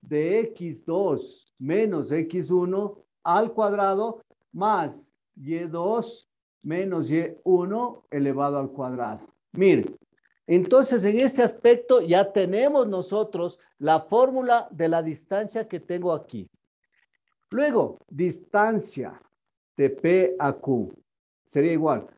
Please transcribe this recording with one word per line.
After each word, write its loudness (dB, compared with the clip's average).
de 0
X -8
dos -4
menos -2
X -4
uno -2
al 0
cuadrado -2
más -4
Y -8
dos -6
menos -4
Y -2
uno 0
elevado -2
al -6
cuadrado. -10
Miren, 2
entonces 4
en 2
este 2
aspecto 4
ya 4
tenemos 2
nosotros -4
la 2
fórmula 2
de -2
la 0
distancia -6
que -10
tengo -4
aquí. -10
Luego, 0
distancia -2
de 4
P 2
a 0
Q -4
sería 0
igual. 0